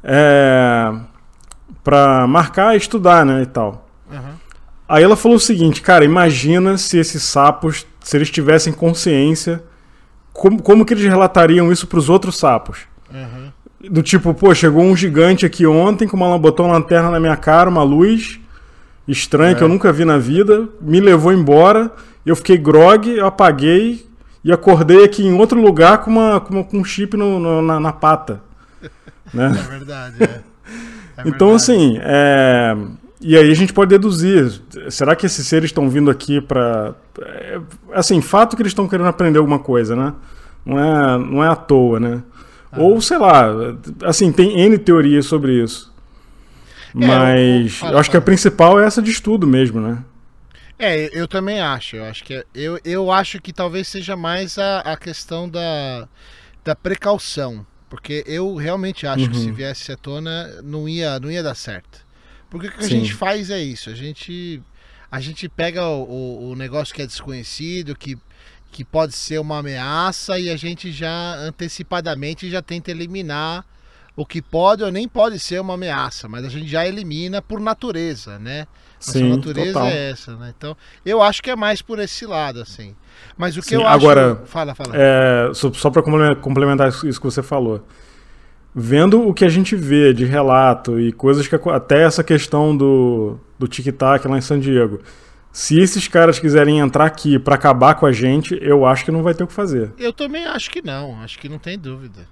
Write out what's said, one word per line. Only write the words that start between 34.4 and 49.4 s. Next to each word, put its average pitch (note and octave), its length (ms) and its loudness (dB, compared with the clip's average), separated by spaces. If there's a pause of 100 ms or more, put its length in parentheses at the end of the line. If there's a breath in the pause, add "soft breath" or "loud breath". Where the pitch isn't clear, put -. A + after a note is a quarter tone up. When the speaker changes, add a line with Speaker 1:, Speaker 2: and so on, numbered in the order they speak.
Speaker 1:
será D3 240 0
que F#3+ 120 -2
esses C#3+ 200 -6
seres D#3+ 220 0
estão D3 220 -2
vindo C#3+ 200 2
aqui C#3+ 300 -4
pra, A#2+ 540 -4 (260)
é, - 400 -14 (320)
assim, F3+ 300 0
fato A3+ 340 2
que A#3+ 60 -4
eles G3+ 80 -2
estão G3 180 -4
querendo F3+ 200 -2
aprender E3 300 2
alguma D3 200 2
coisa, A#2+ 360 -2
né? C#3 200 -4 (500 soft breath)
Não C3+ 140 -4
é, C#3+ 400 0
não C3+ 260 -2
é E3 40 2
à D#3+ 60 2
toa, B2 460 0
né? A#2+ 220 -6 (500 soft breath)
Speaker 2:
Ah. C#3 80 -8
Speaker 1:
Ou, G#3+ 220 4
sei E4+ 160 -2
lá, D3+ 300 6 (540)
assim, F3 300 0
tem F#3 280 2
N G#3 180 6
teorias D3 480 2
sobre C3 360 -2
isso. - 300 -10 (1080 soft breath)
Speaker 2:
É, B2 80 2
Speaker 1:
Mas B2+ 760 2
Speaker 2:
eu, E3+ 60 -6
eu, D3+ 40 -2
Speaker 1:
eu C#3+ 60 4
acho D3 120 2
que F3+ 60 2
a E3 40 6
Speaker 2:
fala. - 40 -10
Speaker 1:
principal F#3 560 4
é G#3+ 60 4
essa G#3+ 160 0
de A3 80 -2
estudo G#3+ 360 -2